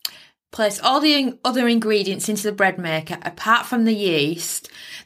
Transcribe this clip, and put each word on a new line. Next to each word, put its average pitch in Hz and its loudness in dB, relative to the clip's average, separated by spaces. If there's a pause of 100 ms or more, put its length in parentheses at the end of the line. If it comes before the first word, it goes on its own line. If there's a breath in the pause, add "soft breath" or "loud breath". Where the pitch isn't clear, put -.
(520 loud breath)
place 208 -2
all 262 4
the 294 4
in-, 269 0
other 247 2
ingredients 214 0
into 208 -2
the 208 -2
bread 190 0
maker, 160 -4
apart 214 0
from 233 0
the 226 4
yeast. 165 -2 (380 loud breath)